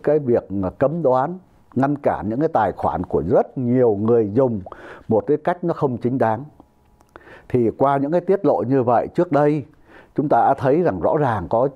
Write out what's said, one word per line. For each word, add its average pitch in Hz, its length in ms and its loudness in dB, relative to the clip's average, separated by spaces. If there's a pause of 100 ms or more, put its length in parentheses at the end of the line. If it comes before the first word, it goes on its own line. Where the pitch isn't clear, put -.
cái 151 160 2
việc 120 320 -2
mà 95 180 -4
cấm 147 340 -2
đoán, 135 340 0 (380)
ngăn 139 200 0
cản - 340 -2
những 113 100 -4
cái 156 100 0
tài 110 220 0
khoản 82 320 -4
của 85 260 -4
rất 156 280 0
nhiều 120 440 2
người 113 320 2
dùng 117 280 0 (460)
một 107 200 2
cái 151 100 2
cách 175 260 -4
nó 170 100 -2
không 135 240 -2
chính 123 200 -2
đáng. 113 260 0 (1080)
Thì 120 280 2
qua 139 200 2
những 139 140 -2
cái 175 100 2
tiết 190 240 0
lộ 123 220 2
như 131 160 2
vậy, 117 240 2
trước 175 240 -2
đây 147 340 2 (500)
chúng 139 140 -2
ta 135 80 4
đã 120 160 4
thấy 139 280 0
rằng 123 180 -2
rõ 113 180 0
ràng 110 320 -2
có 120 260 0